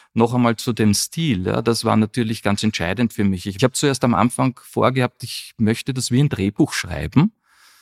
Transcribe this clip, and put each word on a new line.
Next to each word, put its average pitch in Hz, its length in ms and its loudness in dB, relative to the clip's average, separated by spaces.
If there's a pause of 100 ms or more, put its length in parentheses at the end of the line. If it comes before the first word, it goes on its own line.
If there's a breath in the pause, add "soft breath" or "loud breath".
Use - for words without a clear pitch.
(140)
noch 120 220 2
einmal 117 220 2
zu - 160 -4
dem 107 200 2
Stil, 107 540 -2
ja, 113 160 -2
das 117 220 0
war 107 100 2
natürlich 110 480 0
ganz 101 180 0
entscheidend 107 520 -2
für 107 100 -2
mich. 95 240 0
Ich, 95 80 -6
ich 95 80 0
habe - 100 2
zuerst 139 300 0
am 120 100 2
Anfang 123 500 0
vorgehabt, 123 600 -2
ich - 340 -12
möchte 113 340 0
das 123 200 -6
wie 120 80 4
ein 143 100 4
Drehbuch 104 440 0
schreiben. 87 580 0 (500 soft breath)